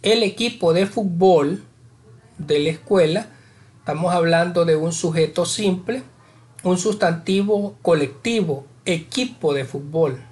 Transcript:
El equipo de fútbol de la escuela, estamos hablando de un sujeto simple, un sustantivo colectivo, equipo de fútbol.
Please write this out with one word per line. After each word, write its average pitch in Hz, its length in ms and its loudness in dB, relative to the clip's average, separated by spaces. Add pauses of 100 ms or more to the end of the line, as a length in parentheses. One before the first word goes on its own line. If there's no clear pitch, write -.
El 226 220 2
equipo 202 480 -2
de 185 140 4
fútbol 185 800 2 (720)
de 143 220 0
la 151 100 0
escuela, 175 580 0 (520)
estamos 165 340 -2
hablando 170 500 2
de 160 140 4
un 165 160 -2
sujeto 165 520 0
simple, 208 580 -4 (600)
un 180 140 2
sustantivo 202 1040 0
colectivo, 165 840 -2 (200)
equipo 170 680 -4
de 135 120 -2
fútbol. 147 680 -4